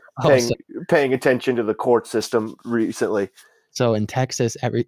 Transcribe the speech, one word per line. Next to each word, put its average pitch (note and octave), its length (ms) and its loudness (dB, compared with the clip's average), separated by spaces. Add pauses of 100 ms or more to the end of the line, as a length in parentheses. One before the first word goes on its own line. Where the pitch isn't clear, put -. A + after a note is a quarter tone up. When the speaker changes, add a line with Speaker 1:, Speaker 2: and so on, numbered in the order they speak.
(220)
Speaker 1:
Oh, E3 60 4
Speaker 2:
paying, B2+ 200 4
Speaker 1:
so A#2+ 60 -2 (340)
Speaker 2:
paying C#3+ 240 2
attention B2+ 440 2
to A#2 60 2
the G#2+ 120 -2
court A#2+ 320 2
system A2 480 -2 (100)
recently. G#2+ 640 -2 (400)
Speaker 1:
So A#2 240 0
in G#2+ 120 -2
Texas, B2+ 560 -2
every, A#2+ 240 -2